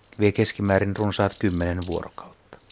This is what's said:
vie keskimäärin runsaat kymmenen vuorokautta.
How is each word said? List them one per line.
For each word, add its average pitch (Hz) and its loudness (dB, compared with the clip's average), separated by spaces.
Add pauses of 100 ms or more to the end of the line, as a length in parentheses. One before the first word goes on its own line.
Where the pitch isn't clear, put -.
(200)
vie 104 4
keskimäärin 101 2
runsaat 104 0
kymmenen 87 -2
vuorokautta. - -10 (140)